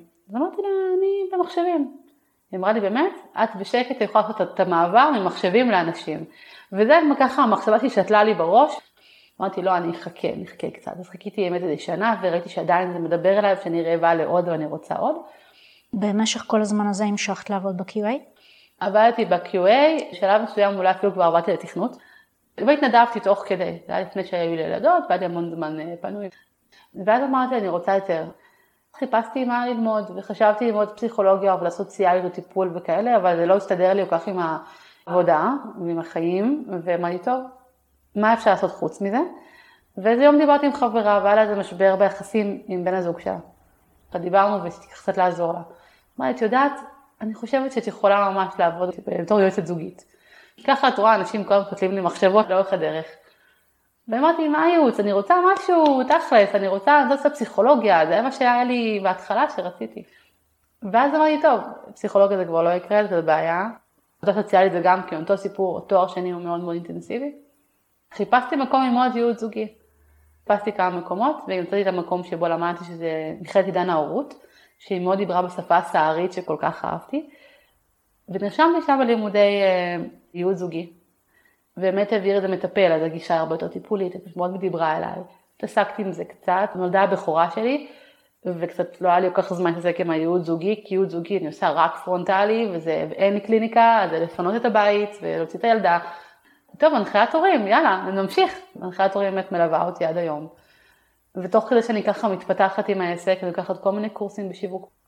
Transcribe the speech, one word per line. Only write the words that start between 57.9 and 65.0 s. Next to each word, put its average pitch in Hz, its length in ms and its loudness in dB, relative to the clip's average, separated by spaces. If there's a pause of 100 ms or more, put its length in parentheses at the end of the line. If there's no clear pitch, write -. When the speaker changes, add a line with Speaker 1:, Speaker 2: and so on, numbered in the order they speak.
Speaker 1:
זה 170 160 2
מה 254 100 -2
שהיה 247 320 2
לי 233 400 -2
בהתחלה 196 460 -2
שרציתי." 180 540 -10 (880)
ואז 277 240 2
אמרתי, 311 260 2
"טוב, 262 200 4 (320)
פסיכולוגיה 196 440 2
זה 185 80 -2
כבר 165 160 0
לא 170 80 4
יקרה, 202 380 2
זה 175 140 0
בעיה. 165 460 0 (560)
עבודה 202 180 2
סוציאלית 190 300 4
זה 175 120 -2
גם 180 200 4